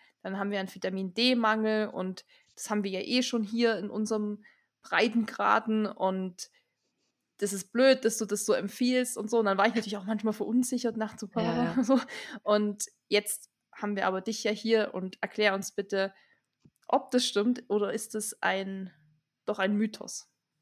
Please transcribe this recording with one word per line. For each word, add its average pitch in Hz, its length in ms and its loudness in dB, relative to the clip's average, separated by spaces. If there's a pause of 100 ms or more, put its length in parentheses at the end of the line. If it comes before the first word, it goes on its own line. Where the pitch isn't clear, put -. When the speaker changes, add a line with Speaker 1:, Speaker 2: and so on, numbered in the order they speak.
(220)
Speaker 1:
dann 190 160 -6
haben 202 120 -2
wir 202 100 -2
einen 190 140 -6
Vitamin-D-Mangel 214 1120 0
und 185 360 -6 (300)
das - 160 -8
haben 208 140 0
wir 196 60 -4
ja 185 100 -4
eh 247 220 0
schon 240 200 -2
hier 226 360 0
in 202 120 -6
unserem 214 540 -4 (380)
Breitengraden 214 1040 2
und 185 640 -4 (880)
das 202 140 -2
ist 190 200 -8
blöd, 262 320 6
dass 220 140 2
du 220 80 -2
das 208 200 -4
so 214 60 4
empfiehlst“ 247 640 0
und 208 120 -6
so. 240 100 2
Und 214 60 4
dann 196 120 2
war 202 80 6
ich 233 80 2
natürlich 214 220 -2
auch 190 80 -8
manchmal 214 300 -2
verunsichert, 233 640 0
nachts 214 260 -6
so 202 120 -10
Speaker 2:
Ja, 233 220 0
ja. 240 220 0
Speaker 1:
<laughs> 262 40 4
so. 240 180 4 (420)
Und 208 440 0 (220)
jetzt - 420 0 (240)
haben 208 220 -4
wir 190 100 0
aber 190 140 0
dich 214 240 -4
ja 208 80 2
hier 220 420 2
und 185 280 -6
erklär 202 320 0
uns 196 180 -6
bitte, 196 420 -2 (760)
ob - 240 0
das 247 140 2
stimmt 226 420 0
oder 202 260 0
ist 220 220 -8
es - 260 -6
ein, 190 500 -4 (540)
doch 208 140 -2
ein 202 160 2
Mythos? - 540 -4 (320)